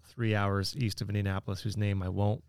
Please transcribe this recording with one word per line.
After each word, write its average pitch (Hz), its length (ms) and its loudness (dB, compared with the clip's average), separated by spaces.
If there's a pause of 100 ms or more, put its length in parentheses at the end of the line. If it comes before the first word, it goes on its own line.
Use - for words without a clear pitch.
three 110 260 0
hours 98 400 2
east 117 240 -2
of 98 80 -4
Indianapolis, 98 540 -2
whose 98 160 -4
name 101 260 0
I 90 60 -2
won't 101 380 0